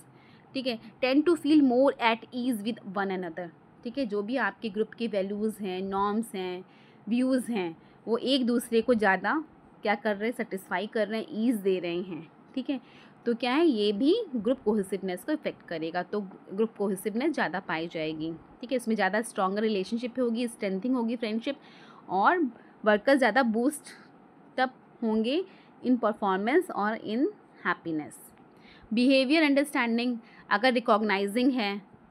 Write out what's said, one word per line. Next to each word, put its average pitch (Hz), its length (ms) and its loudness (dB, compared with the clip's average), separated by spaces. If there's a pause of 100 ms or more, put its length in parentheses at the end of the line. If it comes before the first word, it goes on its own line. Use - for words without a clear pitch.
(540)
ठीक 262 120 -4
है, 226 120 -4 (240)
tend 269 220 4
to 349 120 4
feel 294 280 4
more 254 280 6 (120)
at 226 200 0 (100)
ease 247 260 -2
with 220 200 -4 (140)
one 196 180 -2
another, 180 360 -8 (360)
ठीक 240 140 -10
है, 269 80 0
जो 202 160 -4
भी 233 160 -4
आपके 220 320 -4
ग्रुप 214 240 -4
के 233 140 -4
values 208 540 -4
हैं, 185 200 -4
norms 202 520 -2
हैं, 185 300 -6 (440)
views 247 440 2
हैं, 180 240 -2 (300)
वो 220 120 0
एक 254 280 2
दूसरे 233 360 0
को 247 120 2
ज़्यादा 196 380 2 (500)
क्या 208 140 2
कर 208 200 -2
रहे 214 120 -4
हैं, 247 80 -4
satisfy 190 520 -6
कर 214 200 -2
रहे 220 120 -4
हैं, - 60 -8 (120)
ease 233 200 2
दे 190 200 0
रहे 170 240 -4
हैं, 165 240 -10 (280)
ठीक 262 160 -6
है। 262 100 -4 (460)
तो 233 80 2
क्या 240 180 -2
है, 330 140 4
ये 214 260 2
भी 269 220 2 (220)
group 233 260 -2
cohesiveness 190 640 -2
को 302 80 -2
affect - 360 -6
करेगा, 170 340 -4
तो 208 180 -4
group 202 580 -4
cohesiveness 208 540 -2
ज़्यादा 185 300 -2
पाई 165 260 -4
जाएगी, 160 440 -4 (280)
ठीक 247 120 -8
है। 262 40 2
इसमें 226 180 -2
ज़्यादा 196 280 0
stronger 202 400 -2
relationship 226 580 -2
होगी, 240 280 0
strengthening 208 480 -4
होगी 233 200 -2
फ्रेंडशिप, 226 420 -4 (520)
और 262 360 4 (380)
workers 214 340 4
ज़्यादा 240 260 4
boost 233 480 0 (680)
तब 254 120 2 (320)
होंगे 226 420 0 (380)
in 247 160 2
performance 214 720 0
और 214 340 -2
in 240 200 0 (360)
happiness। 160 560 -4 (760)
Behavior 262 480 6
understanding, 247 760 2 (340)
अगर 214 220 4
recognizing 220 800 2
है, 202 280 -2 (300)